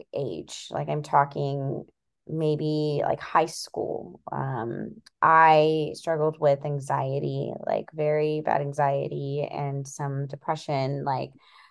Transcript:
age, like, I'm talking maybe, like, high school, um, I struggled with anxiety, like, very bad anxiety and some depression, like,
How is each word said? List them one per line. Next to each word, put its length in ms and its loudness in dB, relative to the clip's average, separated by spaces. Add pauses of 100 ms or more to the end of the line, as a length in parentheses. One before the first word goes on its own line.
(120)
age, 580 -6
like, 180 -2
I'm 140 -2
talking 800 0 (420)
maybe, 800 0
like, 160 0
high 260 2
school, 760 -8 (120)
um, 640 -4 (260)
I 720 6
struggled 460 -2
with 240 4
anxiety, 880 -2 (120)
like, 300 -2
very 460 0
bad 220 2
anxiety 840 -2
and 380 -6
some 400 -6
depression, 760 -4
like, 260 -2 (400)